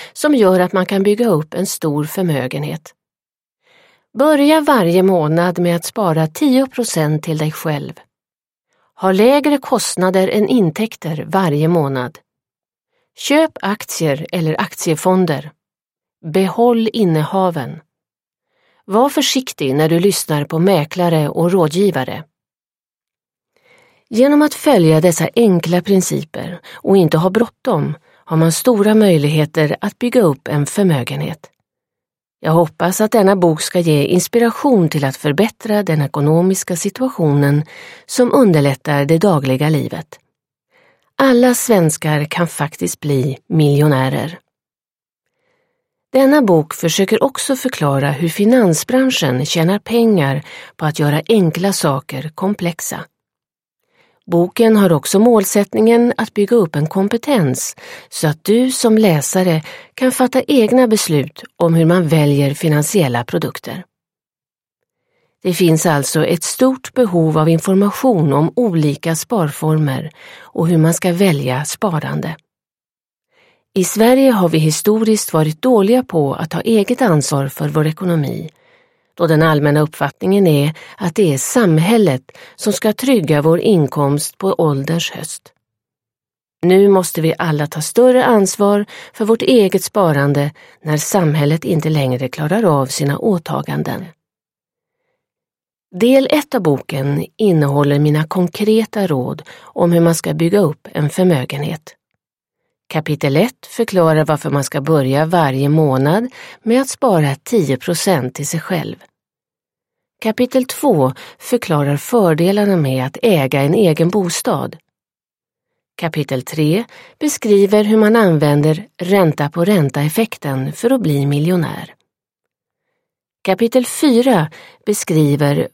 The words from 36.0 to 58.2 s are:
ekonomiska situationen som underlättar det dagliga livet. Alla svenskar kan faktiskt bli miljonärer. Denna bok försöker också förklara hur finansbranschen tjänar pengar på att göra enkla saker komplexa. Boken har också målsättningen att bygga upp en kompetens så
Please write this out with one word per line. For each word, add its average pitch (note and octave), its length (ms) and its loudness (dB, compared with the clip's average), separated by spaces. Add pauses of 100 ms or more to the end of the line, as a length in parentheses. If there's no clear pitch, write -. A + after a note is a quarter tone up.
ekonomiska E3 720 0
situationen D3+ 920 0 (400)
som - 280 0
underlättar D3 720 2
det D#3+ 120 2
dagliga D3 520 0
livet. C#3+ 500 -4 (960)
Alla B3+ 380 4
svenskar D#3+ 720 0
kan E3+ 220 -4
faktiskt - 520 -6
bli C#3 380 -2 (100)
miljonärer. C#3+ 920 0 (1700)
Denna C#4 280 4
bok E3+ 320 2
försöker F#3+ 500 -2
också - 320 -2
förklara C#3+ 560 -2
hur D3+ 180 -4
finansbranschen G3+ 1160 0
tjänar F3 340 0
pengar F#3+ 640 0 (320)
på - 100 -6
att D3+ 140 -4
göra D3 300 0
enkla F#3+ 440 0
saker C#3 600 -6
komplexa. - 720 -8 (1300)
Boken F#3 460 2
har G3 140 4
också E3 280 0
målsättningen A3+ 1000 2
att A3 160 -6
bygga G#3 240 0
upp F3+ 180 0
en D3 120 -2
kompetens G3 880 -2 (340)
så - 180 -4